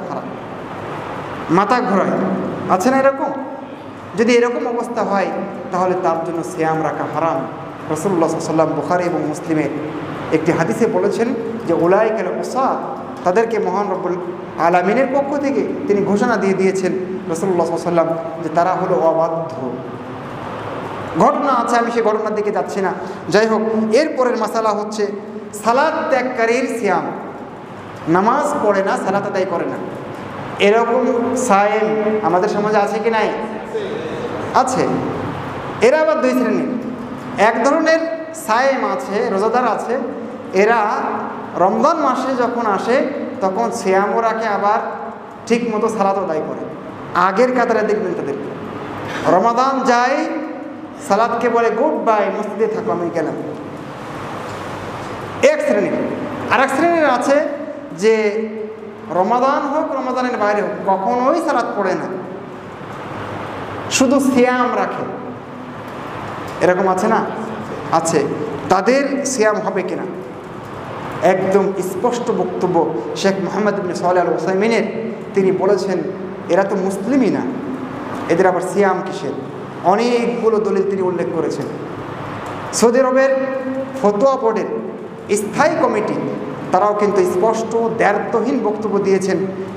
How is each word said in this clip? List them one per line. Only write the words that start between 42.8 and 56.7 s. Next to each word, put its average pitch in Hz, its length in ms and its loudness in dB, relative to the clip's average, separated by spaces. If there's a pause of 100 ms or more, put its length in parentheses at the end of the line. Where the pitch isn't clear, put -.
তখন 196 300 0
সিয়ামও 196 500 2
রাখে, 226 280 0
আবার 202 300 2 (680)
ঠিক 233 280 2
মতো 214 140 2
সালাত 196 300 2
আদায় 165 300 -2
করে। - 160 -6 (500)
আগের 190 420 4
কাতারে 226 240 2
দেখবেন 202 340 0
তাদেরকে, 139 360 -6 (840)
রমাদান 240 480 2
যায়, 254 400 4 (840)
সালাতকে 233 400 2
বলে, 226 220 4
"গুড 294 360 0
বাই, 208 320 4
মসজিদে 208 280 -2
থাকো, 214 260 -2
আমি 170 220 -2
গেলাম।" 156 200 -2 (2000)
এক 302 260 4
শ্রেণীর। 196 240 2 (580)
আর 214 100 4
এক 269 100 2